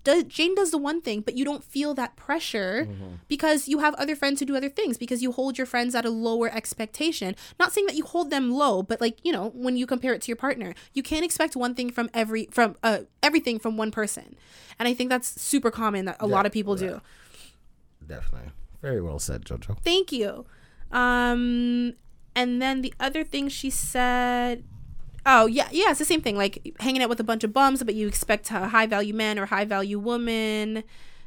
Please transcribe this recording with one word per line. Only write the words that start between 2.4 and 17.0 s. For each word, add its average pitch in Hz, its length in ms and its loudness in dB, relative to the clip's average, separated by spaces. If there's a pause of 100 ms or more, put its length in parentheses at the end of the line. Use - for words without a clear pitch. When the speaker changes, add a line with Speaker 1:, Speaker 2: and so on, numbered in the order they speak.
Speaker 2:
Mm-hmm. 196 160 -10 (220)
Speaker 1:
because 302 400 2
you 285 120 2
have 302 160 4
other 285 200 -2
friends 277 240 0
who 285 60 -2
do 277 100 0
other 269 140 -2
things, 285 280 -2
because 240 260 -4
you 254 80 0
hold 262 260 -2
your 262 100 -2
friends 247 280 0
at 233 100 0
a 233 40 0
lower 226 400 0
expectation. 220 840 -4 (240)
Not 359 140 2
saying 403 140 2
that 277 80 -2
you 302 100 -2
hold 339 240 -2
them 269 220 0
low, 247 320 2
but, 226 180 -4
like, 240 220 0
you 339 80 0
know, 269 240 -2
when 254 200 -2
you 247 120 0
compare 254 260 0
it 185 100 -4
to - 40 -10
your 233 100 -4
partner, 240 360 -4 (200)
you 269 100 -2
can't 311 220 0
expect 320 300 0
one 247 200 -2
thing 247 140 -2
from 233 240 -4
every, 220 380 -2
from, 226 320 2
uh, 214 160 2 (240)
everything 277 360 4
from 220 160 -4
one 220 160 -2
person. - 440 -6 (420)
And 233 100 0
I 247 60 2
think 247 160 -2
that's 254 320 -2
super 269 300 2
common 208 340 -2
that 180 140 -6
a 214 80 0
Speaker 2:
Yeah, 202 80 4
Speaker 1:
lot 196 100 4
of 202 60 0
people 202 280 0
Speaker 2:
yeah. 185 80 -4
Speaker 1:
do. 175 140 -8 (1040)